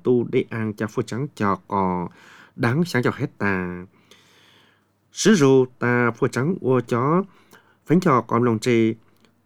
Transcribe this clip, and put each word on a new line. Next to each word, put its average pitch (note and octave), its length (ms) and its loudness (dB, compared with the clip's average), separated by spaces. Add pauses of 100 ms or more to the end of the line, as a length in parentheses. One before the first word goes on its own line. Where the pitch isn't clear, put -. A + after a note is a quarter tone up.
tu B2 220 2
đệ A2 260 -2
an A2 240 -6
cho G#2+ 120 -6
phở A#2 160 -6
trắng A#2 320 -8
cho G2+ 220 0 (120)
cò, F#2 400 -2 (480)
đáng B2+ 280 -2
sáng D3 180 -2
cho B2 120 0
hết - 240 -8
ta. F#2 480 -4 (1300)
Sứ - 220 4
ru C3+ 320 6 (120)
ta A#2+ 320 2
phở A#2 180 -4
trắng B2+ 320 -2
ua B2+ 200 0
chó, B2+ 420 0 (640)
phánh F3 140 2
cho C#3+ 200 2
con A#2 220 -2
lồng A#2 160 0
trề, A2+ 360 2 (520)